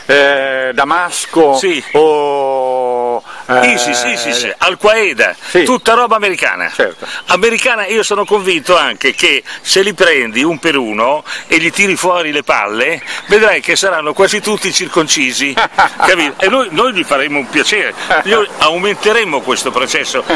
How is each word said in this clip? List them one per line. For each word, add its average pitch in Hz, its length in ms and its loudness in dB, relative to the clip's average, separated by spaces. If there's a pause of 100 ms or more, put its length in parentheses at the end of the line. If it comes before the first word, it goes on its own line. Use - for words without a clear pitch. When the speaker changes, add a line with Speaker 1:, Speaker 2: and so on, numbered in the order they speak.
Speaker 1:
eh, 135 680 2
Damasco 156 840 2
Speaker 2:
Sì. 151 340 -2
Speaker 1:
o, 131 1300 0 (240)
eh, 123 320 4
Speaker 2:
Sì, 120 160 -2
sì, - 0 -
sì, 123 240 -2
sì, 117 160 -4
sì. 120 260 -4
Al 175 200 0
Qaeda, 170 560 2 (140)
Speaker 1:
sì. 180 140 4
Speaker 2:
tutta 226 300 0
roba 233 220 2
americana. 139 580 -2
Speaker 1:
Certo. 98 320 -2 (220)
Speaker 2:
Americana, 220 600 0
io 214 160 0
sono 202 220 -2
convinto 185 520 0
anche 131 360 0
che 147 300 0 (180)
se - 200 0
li 196 120 0
prendi 131 500 2
un 160 160 0
per 156 180 0
uno 120 460 0 (240)
e 165 120 -2
gli 165 120 0
tiri 196 260 0
fuori 175 340 0
le 147 120 -2
palle, 123 580 -2 (260)
vedrai 202 320 4
che 165 160 0
saranno 156 380 0
quasi 196 260 2
tutti 196 340 -4
circoncisi, 143 800 0
Speaker 1:
<laughs> - 0 -
Speaker 2:
capito? 175 880 0
E 190 60 2
noi, 247 240 0
noi 220 220 0
gli 175 100 -2
faremo 143 340 0
un 131 120 -4
piacere, 147 440 0 (300)
noi 208 240 2 (120)
aumenteremo 180 840 0
questo 131 300 -2
processo 127 520 -2 (120)